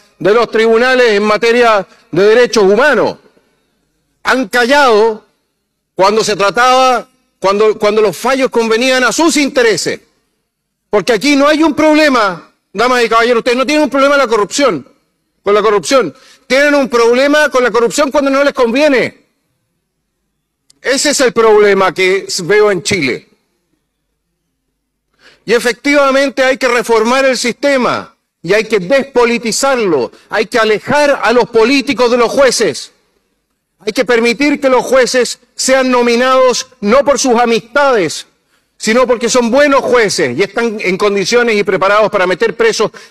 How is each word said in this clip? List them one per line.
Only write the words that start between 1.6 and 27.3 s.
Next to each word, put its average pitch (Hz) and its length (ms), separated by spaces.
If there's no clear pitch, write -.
de 170 100
derechos 226 400
humanos. 202 540
Han 247 240
callado 233 800
cuando 208 260
se 208 140
trataba, 240 720
cuando, 202 400
cuando 208 240
los 196 140
fallos 262 340
convenían 233 540
a 226 80
sus 311 240
intereses. 233 640
Porque 208 220
aquí 269 240
no 277 100
hay 302 160
un 320 120
problema, 277 800
damas 240 320
y 226 40
caballeros, 233 300
ustedes 240 200
no 262 80
tienen 302 180
un 247 60
problema 277 260
de 277 60
la 247 60
corrupción, 208 600
con 202 120
la 208 80
corrupción. 208 520
Tienen 285 280
un 277 140
problema 262 640
con 254 120
la 240 80
corrupción 233 400
cuando 277 200
no 269 120
les 285 120
conviene. 247 720
Ese 277 300
es 277 100
el 247 120
problema 208 600
que 185 340
veo 208 260
en 185 120
Chile. 131 460
Y - 80
efectivamente 269 880
hay 262 140
que 262 120
reformar 240 560
el 262 120